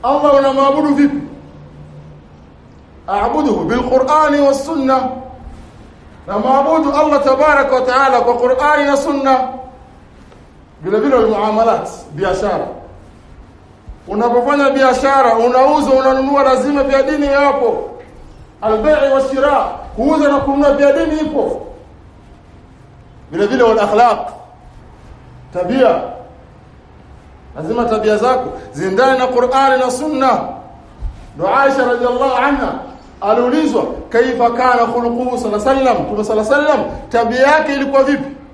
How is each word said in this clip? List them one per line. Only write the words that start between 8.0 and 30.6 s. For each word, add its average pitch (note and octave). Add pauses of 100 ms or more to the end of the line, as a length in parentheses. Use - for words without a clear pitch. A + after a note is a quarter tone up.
kwa A#3+
Qur'ani C#4+
na C#4
Sunna. C4+ (1400)
Vile G3+
vile C#4
muamalat, G#3+ (240)
biashara. F#3 (1400)
Unapofanya B3
biashara, C4
unauza, C4
unanunua, C4+
lazima C4+
pia C4+
dini D4
yapo. C#4 (720)
Al-bay' C4+
wa C4+
shira, C4+ (320)
kuuza C#4+
na C#4
kununua C#4
pia C#4
dini D#4
ipo. - (1700)
Vile G3
vile A#3+
wal A3
akhlaq, G#3 (1200)
tabia. A3+ (1600)
Lazima A3+
tabia G#3+
zako B3+ (240)
ziendane G3
na B3+
Qur'ani C4
na B3
Sunna. C4 (960)